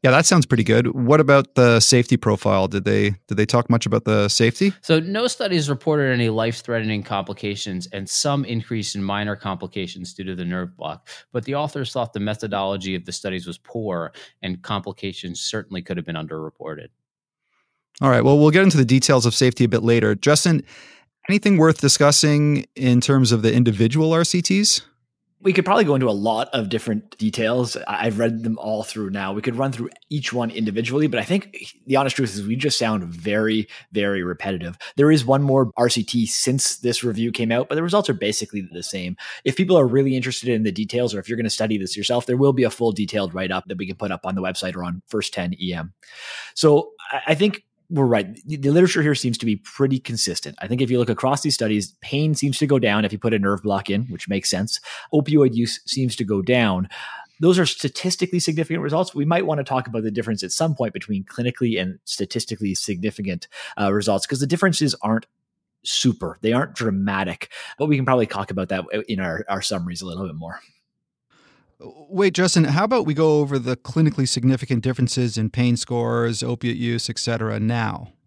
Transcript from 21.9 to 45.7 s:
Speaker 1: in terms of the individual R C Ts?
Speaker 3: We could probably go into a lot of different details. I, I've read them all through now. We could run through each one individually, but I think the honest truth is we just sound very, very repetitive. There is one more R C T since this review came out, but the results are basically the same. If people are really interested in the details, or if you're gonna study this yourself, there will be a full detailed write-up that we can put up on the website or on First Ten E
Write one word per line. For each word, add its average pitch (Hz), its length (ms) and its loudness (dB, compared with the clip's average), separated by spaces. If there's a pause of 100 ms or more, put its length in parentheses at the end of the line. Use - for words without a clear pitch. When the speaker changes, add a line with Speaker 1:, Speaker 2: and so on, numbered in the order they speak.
Speaker 1:
in 123 280 4
terms 131 280 4
of 113 120 4
the 110 100 4
individual 120 640 4
R 165 100 4
C 180 160 0
Ts? 196 400 2 (640)
Speaker 3:
We 190 100 2
could 180 140 2
probably 208 180 4
go 143 100 4
into 127 140 2
a 107 40 2
lot 110 420 0
of 110 160 -2
different 110 480 -4
details. 113 580 -2
I, 104 300 -4
I've 107 120 0
read 117 240 0
them 110 160 -2
all 107 260 -4
through 104 260 -8
now. 98 240 -4
We 107 80 -6
could 120 140 -4
run 139 140 -2
through 117 200 -8 (180)
each 147 240 -6
one 120 180 -2
individually, 117 580 -2
but 120 120 0
I 101 40 -4
think - 500 -4 (120)
the 131 100 2
honest 135 200 2
truth 110 180 -2
is 101 120 -8
we 113 100 -2
just 135 220 -2
sound 110 260 0
very, 104 640 -2 (240)
very 101 300 0
repetitive. 87 560 -6 (180)
There 143 140 6
is 139 160 4
one 135 160 4
more 135 340 2
R 120 140 4
C 113 120 -2
T 117 220 0
since - 540 -2
this 120 260 -2
review 113 280 -2
came 117 200 -2
out, 127 160 0
but 139 60 -2
the 160 80 0
results 180 260 0
are 135 60 0
basically 101 580 -4
the 87 100 -10
same. 92 320 -8 (300)
If 131 120 0
people 185 220 4
are 135 80 6
really 131 300 2
interested 127 320 -4
in 113 140 2
the 104 100 0
details, 107 420 -2
or 101 40 -6
if 95 100 -10
you're 113 80 -4
gonna 113 140 -2
study 110 260 -2
this 95 220 -6
yourself, 120 260 -2
there 123 140 0
will 139 160 6
be 123 100 2
a 107 60 2
full 117 220 0
detailed 95 420 -4
write-up 92 320 -4
that 95 100 -10
we 92 100 -8
can 92 100 -10
put 101 140 -6
up 90 140 -8
on 95 120 -4
the 92 60 -4
website 92 320 -6
or 90 100 -8
on 87 240 -8
First - 260 -4
Ten 90 260 -4
E 90 140 -4